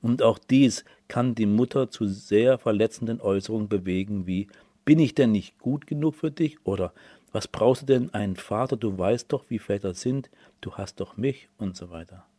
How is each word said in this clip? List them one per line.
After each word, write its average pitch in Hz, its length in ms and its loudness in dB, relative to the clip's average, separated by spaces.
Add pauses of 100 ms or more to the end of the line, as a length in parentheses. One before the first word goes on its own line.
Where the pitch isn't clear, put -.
Und 123 200 0
auch 113 180 4
dies 131 440 4 (220)
kann 123 300 -2
die 110 100 2
Mutter 123 420 2
zu 107 200 -4
sehr 107 500 2
verletzenden 113 640 -2
Äußerungen 104 480 -2
bewegen 95 580 -2
wie: 92 220 -2 (360)
„Bin 151 140 6
ich 147 160 2
denn 127 160 4
nicht 101 300 -2
gut 143 260 -4
genug 151 300 -4
für 156 160 -4
dich?“ 151 340 -4
Oder: 95 280 -4 (360)
„Was - 160 -6
brauchst 127 360 2
du 139 40 -14
denn 131 260 2
einen 104 220 -2
Vater? 113 420 -4
Du 104 220 -4
weißt 104 340 0
doch, 139 180 -4
wie 110 100 -4
Väter 98 340 -4
sind. 127 360 -4 (300)
Du - 120 -14
hast - 260 -12
doch - 180 -8
mich“, 131 320 -6 (100)
und 95 180 -8
so 90 140 -16
weiter. 85 360 -18 (120)